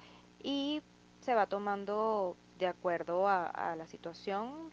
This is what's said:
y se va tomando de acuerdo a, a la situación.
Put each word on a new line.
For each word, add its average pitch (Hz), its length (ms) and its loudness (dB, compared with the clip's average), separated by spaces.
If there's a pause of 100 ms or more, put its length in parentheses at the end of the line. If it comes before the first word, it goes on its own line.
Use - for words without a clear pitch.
(420)
y 277 400 -2 (380)
se 254 140 2
va 208 120 6
tomando 202 920 0 (220)
de 185 100 2
acuerdo 175 600 0
a, 185 180 2
a - 300 -2
la 160 100 -8
situación. 220 880 -6